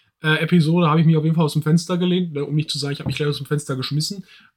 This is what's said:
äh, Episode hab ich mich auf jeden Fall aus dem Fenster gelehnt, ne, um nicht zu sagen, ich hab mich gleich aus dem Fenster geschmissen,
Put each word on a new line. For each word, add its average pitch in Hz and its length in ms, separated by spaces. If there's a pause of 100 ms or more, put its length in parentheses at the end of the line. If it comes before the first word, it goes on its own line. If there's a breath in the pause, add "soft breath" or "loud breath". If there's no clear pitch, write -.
(220 loud breath)
äh, 156 180
Episode 165 500
hab 156 100
ich 160 60
mich 165 120
auf 151 60
jeden 160 120
Fall 170 100
aus 143 80
dem 151 100
Fenster 170 340
gelehnt, 175 360
ne, 143 120
um 143 100
nicht 151 140
zu - 80
sagen, 143 160
ich 139 60
hab 143 80
mich 131 100
gleich 147 120
aus 143 80
dem 139 80
Fenster 147 300
geschmissen, 151 480 (340 soft breath)